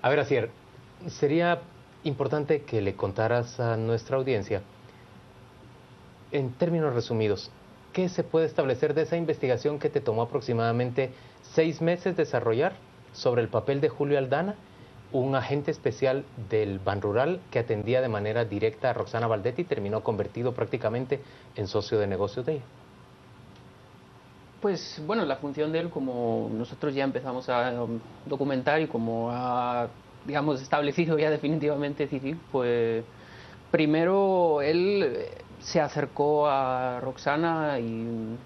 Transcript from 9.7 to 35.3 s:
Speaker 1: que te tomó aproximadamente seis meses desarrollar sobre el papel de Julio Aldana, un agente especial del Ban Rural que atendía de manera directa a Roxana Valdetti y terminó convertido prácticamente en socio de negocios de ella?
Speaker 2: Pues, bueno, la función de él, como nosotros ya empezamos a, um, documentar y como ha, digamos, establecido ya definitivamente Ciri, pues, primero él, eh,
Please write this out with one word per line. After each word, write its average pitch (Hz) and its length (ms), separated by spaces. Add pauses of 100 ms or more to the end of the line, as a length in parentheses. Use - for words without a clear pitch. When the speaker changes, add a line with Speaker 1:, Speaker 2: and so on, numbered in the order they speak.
Speaker 1:
que 147 100
te 143 100
tomó 117 220
aproximadamente 120 880 (320)
seis 165 400
meses 175 340
desarrollar 139 560 (400)
sobre 120 300
el 110 60
papel 139 320
de 147 80
Julio 143 300
Aldana, 143 360 (580)
un 135 240
agente 143 340
especial 131 540 (240)
del 101 300
Ban 98 240
Rural 127 360 (120)
que - 80
atendía 117 420
de 127 80
manera 110 380
directa 107 420
a 120 60
Roxana 117 320
Valdetti 113 340
y 175 60
terminó 104 360
convertido 117 520
prácticamente 123 680 (340)
en 101 140
socio 107 300
de 101 80
negocios 101 400
de 160 80
ella? 135 80 (2000)
Speaker 2:
Pues, 185 440
bueno, 202 200
la 135 100
función 147 340
de 160 100
él, 170 100
como 120 640
nosotros 135 400
ya 135 100
empezamos 131 460
a, 123 340
um, 113 160 (240)
documentar 139 560
y 156 60
como 117 440
ha, 123 580 (360)
digamos, 143 380
establecido 151 560
ya 156 120
definitivamente 147 760
Ciri, 139 280 (160)
pues, 117 540 (680)
primero 170 920
él, 180 420
eh, - 260 (300)